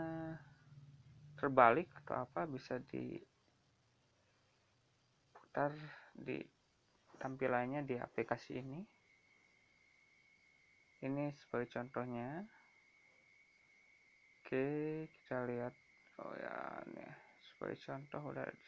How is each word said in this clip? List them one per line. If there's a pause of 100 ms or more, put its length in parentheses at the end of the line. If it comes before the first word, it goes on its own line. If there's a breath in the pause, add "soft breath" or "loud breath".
(1400 loud breath)
terbalik (160)
atau
apa,
bisa
diputar (480 loud breath)
di (800)
tampilannya
di
aplikasi
ini. (2250)
Ini
sebagai
contohnya. (2000 loud breath)
Oke,
kita
lihat. (480)
Oh
ya,
ini (400 loud breath)
sebagai
contoh
udah
di